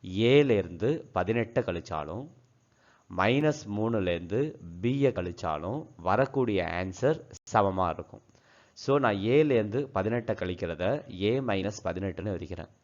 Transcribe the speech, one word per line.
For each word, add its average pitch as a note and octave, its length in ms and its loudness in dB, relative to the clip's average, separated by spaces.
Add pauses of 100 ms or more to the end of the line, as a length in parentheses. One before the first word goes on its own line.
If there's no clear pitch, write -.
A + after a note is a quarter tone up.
ஏலேருந்து A2+ 960 2 (100)
பதினெட்டை A2+ 500 0
கழிச்சாலும், E2+ 640 -6 (880)
மைனஸ் C3+ 500 2 (100)
மூணுலேருந்து G#2 760 0 (260)
பியை C3 300 2
கழிச்சாலும் F2 760 -4 (100)
வரக்கூடிய G#2 680 2
ஆன்சர் F#2 580 -2 (320)
சமமா F#2 400 2
இருக்கும். - 280 -12 (520)
So, C#3 260 2
நான் A2+ 160 4
ஏலேருந்து A2+ 800 2
பதினெட்டை A2 420 0
கழிக்கிறத F2+ 680 -2 (180)
ஏ A2+ 180 2
மைனஸ் G#2 440 -2
பதினெட்டுன்னு F#2 520 -4
எழுதிக்கிறேன். E2 340 -10 (140)